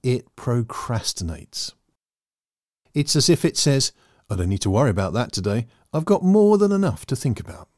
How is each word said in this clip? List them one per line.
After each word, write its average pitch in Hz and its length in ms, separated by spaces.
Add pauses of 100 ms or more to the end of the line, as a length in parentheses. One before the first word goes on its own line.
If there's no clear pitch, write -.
It 123 340
procrastinates. - 1400 (1200)
It's - 240
as 151 140
if 165 140
it 160 120
says, 139 360 (360)
"I 101 80
don't 87 140
need 98 100
to 98 100
worry 117 200
about 92 240
that 117 180
today. 104 340 (260)
I've 156 120
got 190 200
more 208 340
than 202 140
enough 196 340
to 131 100
think 127 240
about." - 380